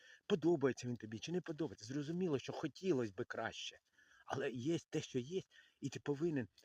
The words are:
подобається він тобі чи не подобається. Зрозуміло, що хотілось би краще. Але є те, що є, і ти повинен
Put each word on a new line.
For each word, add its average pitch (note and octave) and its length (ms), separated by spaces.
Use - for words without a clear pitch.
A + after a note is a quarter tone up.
подобається C#3+ 640
він A#2+ 80
тобі A2 220
чи D#3+ 140
не F3 80
подобається. D3 460
Зрозуміло, D3 520
що - 140
хотілось C3+ 580
би A#2+ 140
краще. - 540
Але C3 240
є C3+ 280
те, D#3 100
що - 180
є, D3+ 240
і C#3 80
ти B2+ 120
повинен D3 480